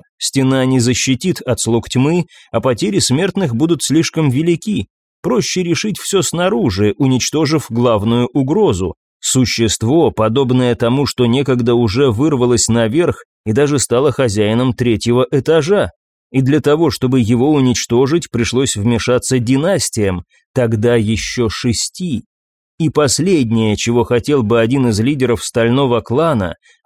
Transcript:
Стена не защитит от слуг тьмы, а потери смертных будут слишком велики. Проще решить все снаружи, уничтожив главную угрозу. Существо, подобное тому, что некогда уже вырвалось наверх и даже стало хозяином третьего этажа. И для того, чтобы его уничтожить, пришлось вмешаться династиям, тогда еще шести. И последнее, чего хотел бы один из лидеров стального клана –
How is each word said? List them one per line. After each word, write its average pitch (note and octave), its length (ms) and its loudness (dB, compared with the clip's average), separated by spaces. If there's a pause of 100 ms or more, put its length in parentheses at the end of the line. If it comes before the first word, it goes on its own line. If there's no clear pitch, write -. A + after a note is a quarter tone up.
(180)
Стена C3 480 0
не C3 140 2
защитит B2+ 640 0
от A#2+ 180 -2
слуг A2+ 300 -2
тьмы, D#3 360 0 (260)
а A2+ 100 -2
потери D3+ 380 -2
смертных D#3 560 0
будут D#3+ 280 0
слишком D#3 460 0
велики. E3 580 -2 (340)
Проще F#3 420 -2
решить E3+ 340 -4
все - 240 -2
снаружи, D#3+ 760 0
уничтожив C#3 720 0
главную A#2 640 0
угрозу. C3+ 600 0 (240)
Существо, B2 920 0
подобное B2 640 0
тому, B2+ 300 0
что B2 220 0
некогда B2 480 2
уже A#2+ 340 2
вырвалось B2 600 2
наверх A#2 560 0 (200)
и A2 60 -2
даже C#3+ 260 2
стало B2+ 340 0
хозяином A2+ 600 0
третьего A#2+ 560 0
этажа. D#3 600 0 (420)
И C3 100 2
для C#3 200 2
того, D3+ 280 2
чтобы C3 300 0
его B2 320 2
уничтожить, C3+ 800 0
пришлось A#2 460 -2
вмешаться A#2+ 640 0
династиям, A#2+ 840 -2 (320)
тогда A#2 400 0
еще A2 540 -2
шести. B2 720 -6 (580)
И D#3 80 2
последнее, B2 840 0
чего A#2 300 0
хотел B2+ 360 0
бы A2+ 180 2
один B2 280 2
из G#2 120 0
лидеров B2+ 440 0
стального A#2+ 580 0
клана – A#2+ 540 -2 (300)